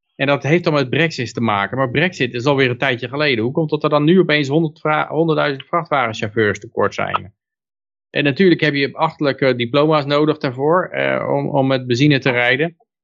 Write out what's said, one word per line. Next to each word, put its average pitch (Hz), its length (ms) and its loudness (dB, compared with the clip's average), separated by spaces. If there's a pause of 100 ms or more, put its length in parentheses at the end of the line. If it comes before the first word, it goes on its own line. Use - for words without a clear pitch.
(160)
En 135 100 -2
dat 139 160 0
heeft 170 220 0
dan 165 80 0
met 139 180 0
brexit 135 440 -2
te - 60 -4
maken, 104 360 -2
maar 131 140 -2
brexit 143 440 -2
is 120 100 -6
alweer 135 260 2
een 120 80 -6
tijdje 127 300 -2
geleden. 127 360 0
Hoe 127 80 -2
komt 160 180 -2
het 151 100 -2
dat 151 120 0
er 147 60 2
dan 147 80 2
nu 180 140 6
opeens 151 280 2
honderd 160 320 0
vra-, 151 280 -2
honderdduizend 147 580 0
vrachtwagenchauffeurs 113 920 -2
tekort - 360 -4
zijn? 98 400 -6 (760)
En 147 140 -2
natuurlijk 160 360 2
heb 151 140 0
je 139 200 -2
achterlijke 139 600 0
diploma's 143 480 2
nodig 147 340 0
daarvoor, 151 540 -2
eh, 135 420 -2
om, 143 160 -2
om 139 160 0
met 135 200 0
benzine 135 320 2
te 135 120 0
rijden. 127 460 0 (280)